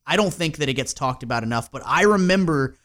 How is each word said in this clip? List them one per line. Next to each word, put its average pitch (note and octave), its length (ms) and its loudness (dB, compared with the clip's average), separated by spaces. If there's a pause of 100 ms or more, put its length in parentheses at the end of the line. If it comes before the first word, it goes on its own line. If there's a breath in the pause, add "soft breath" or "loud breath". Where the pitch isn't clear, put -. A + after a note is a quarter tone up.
I D#3+ 100 -2
don't G#3+ 160 2
think D#3+ 260 -4
that C#3+ 100 -2
it C3 60 0
gets B2+ 180 -4
talked B2+ 300 -6
about A#2 200 -4
enough, A#2 300 -4
but C3 140 -12
I D#3 160 2
remember F3+ 840 2